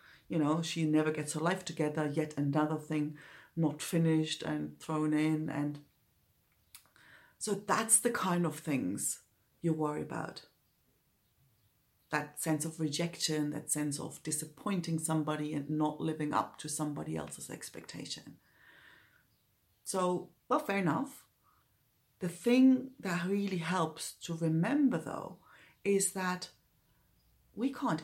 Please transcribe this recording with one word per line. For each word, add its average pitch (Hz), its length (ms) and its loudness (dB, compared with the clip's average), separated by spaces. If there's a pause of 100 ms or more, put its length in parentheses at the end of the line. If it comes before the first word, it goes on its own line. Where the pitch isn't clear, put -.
(280)
you 175 120 0
know, 156 220 4
she 165 220 -2
never 156 280 4
gets 151 220 -4
her 151 60 -2
life 185 240 0
together, 156 480 -2
yet 151 240 -2
another 151 400 2
thing 151 400 -2 (380)
not 151 260 2
finished 160 600 2
and 151 380 -4
thrown 156 340 0
in." 156 340 2
And 147 300 -2 (1600)
so 208 160 -2
that's 214 460 2
the 233 100 2
kind 175 360 2
of 143 120 -2
things 123 640 -2 (420)
you 165 100 4
worry 151 300 -2
about. - 440 -8 (1600)
That 147 300 -4
sense 156 240 0
of 165 140 -8
rejection, 156 720 -2
that - 220 -6
sense 147 260 -2
of - 240 -10
disappointing 165 800 -4
somebody 151 520 -2
and 147 160 -4
not 151 320 0
living 156 320 -2
up - 260 -2
to 151 100 -10
somebody 151 480 -4
else's - 340 -8
expectation. - 840 -12 (1500)
So, 180 480 0 (180)
well, 277 120 4
fair 196 180 0
enough. 190 460 0 (960)
The 175 80 -2
thing 254 640 6 (100)
that 175 260 -2
really 196 300 2
helps 165 560 -2 (140)
to 170 80 -4
remember, 175 600 4
though, - 420 -6 (440)
is 196 300 4
that 180 380 -2 (1080)
we 254 160 0
can't 190 320 0